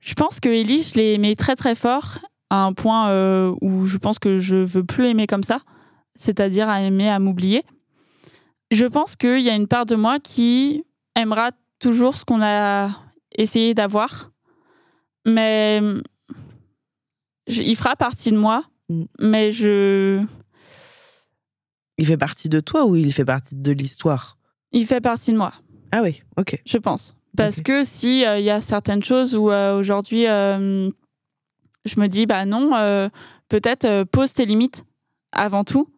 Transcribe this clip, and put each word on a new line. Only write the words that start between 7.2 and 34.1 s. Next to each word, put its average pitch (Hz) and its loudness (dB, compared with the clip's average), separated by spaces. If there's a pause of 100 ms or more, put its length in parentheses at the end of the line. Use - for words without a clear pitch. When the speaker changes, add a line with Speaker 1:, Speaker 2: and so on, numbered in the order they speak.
Speaker 1:
Je 226 4
pense 285 -2
qu'il 254 2
y 240 2
a 220 2
une 208 0
part 240 0
de 233 0
moi 226 2
qui 269 0 (320)
aimera 226 -2 (280)
toujours 247 2
ce - -14
qu'on 220 0
a 202 0 (460)
essayé 226 0
d'avoir, 208 -2 (960)
mais 220 2 (1700)
je, 233 -4
il 220 0
fera 262 -2
partie 240 -2
de 220 4
moi, 220 2 (240)
Speaker 2:
Mm. 165 -4 (160)
Speaker 1:
mais 214 2
je 196 2 (1800)
Speaker 2:
Il 156 0
fait 160 4
partie 156 -6
de 156 2
toi 302 0
ou 185 4
il 147 2
fait 139 0
partie 131 -4
de 135 -2
l'histoire ? 139 -4 (340)
Speaker 1:
Il 233 2
fait 247 0
partie 233 -2
de 220 2
moi. 196 -2 (400)
Speaker 2:
Ah 226 0
oui, 175 -2 (140)
ok. 190 -4
Speaker 1:
Je - -2
pense. - -4 (220)
Parce 208 0
Speaker 2:
Ok. 156 -10
Speaker 1:
que 269 2
si, 254 0
euh, 208 0
il 202 -2
y 208 2
a 208 0
certaines 208 -2
choses 254 0
où, 214 2
euh, 196 0
aujourd'hui, 202 0
euh, 196 0 (960)
je 220 -2
me 208 4
dis, 208 0
bah 196 -2
non, 247 0
euh, 202 0 (400)
peut-être, 233 -2
euh, 202 0
pose 262 -2